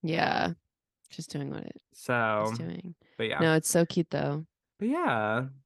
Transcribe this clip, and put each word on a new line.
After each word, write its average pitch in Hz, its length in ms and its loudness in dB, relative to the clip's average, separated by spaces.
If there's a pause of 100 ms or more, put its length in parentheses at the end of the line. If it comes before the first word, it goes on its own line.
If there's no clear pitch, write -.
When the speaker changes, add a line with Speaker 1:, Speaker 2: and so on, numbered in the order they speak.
Speaker 1:
Yeah. - 480 2 (580)
Just - 220 -12
doing 143 180 -6
what - 140 -10
it - 140 -14 (160)
Speaker 2:
So, 110 580 0
Speaker 1:
is 113 60 -4
doing. 175 380 -8 (220)
Speaker 2:
but 113 100 -2
yeah. - 120 -2
Speaker 1:
No, 160 160 6
it's 160 140 2
so 170 160 4
cute 165 240 0
though. 143 360 -2 (340)
Speaker 2:
But 214 100 0
yeah. 127 560 2 (200)